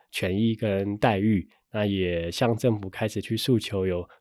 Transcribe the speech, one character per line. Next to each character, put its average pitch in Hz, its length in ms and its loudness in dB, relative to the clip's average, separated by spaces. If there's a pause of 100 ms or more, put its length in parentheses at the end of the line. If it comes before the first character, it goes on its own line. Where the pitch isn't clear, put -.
(140)
权 95 260 0
益 113 160 2
跟 101 420 -2
待 107 220 2
遇， 104 260 2 (280)
那 107 120 0
也 90 460 -2
向 117 240 0
政 113 240 2
府 95 100 -8
开 - 160 -4
始 104 160 -4
去 - 140 -4
诉 117 240 2
求 95 260 -2
有 90 220 -2 (140)